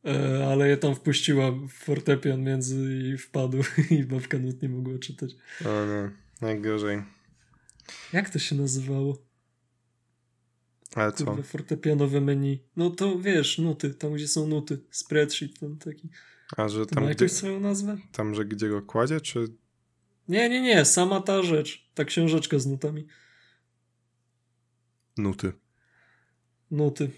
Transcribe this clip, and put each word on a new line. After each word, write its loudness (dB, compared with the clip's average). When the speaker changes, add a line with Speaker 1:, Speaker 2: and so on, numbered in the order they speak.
Speaker 1:
y, 0
ale 4
je 8
tam 2
wpuściła 2
w -6
fortepian 0
między -2
i -6
wpadł -2
<laughs> 4
i 6
babka -2
nut -4
nie -2
mogła -4
czytać. -10
Speaker 2:
O 0
nie, -2
najgorzej. -2
Speaker 1:
Jak 0
to -2
się -2
nazywało? -2
Speaker 2:
Ale 2
co? -4
Speaker 1:
Kurwa, -2
fortepianowe 0
menu. 0
No 2
to 0
wiesz, 2
nuty, 0
tam -4
gdzie -4
są 0
nuty. -2
Spreadsheet -2
tam -10
taki. -12
Speaker 2:
A 0
że -2
Speaker 1:
To -4
Speaker 2:
tam 4
Speaker 1:
ma 2
Speaker 2:
gdzie 4
Speaker 1:
jakąś 0
swoją -4
nazwę? -2
Speaker 2:
Tam, -4
że -2
gdzie -4
go -2
kładzie, 0
czy? -4
Speaker 1:
Nie, 2
nie, 2
nie. 8
Sama 4
ta 2
rzecz. -2
Ta -2
książeczka 2
z 0
nutami. -4
Speaker 2:
Nuty. -2
Speaker 1:
Nuty. 0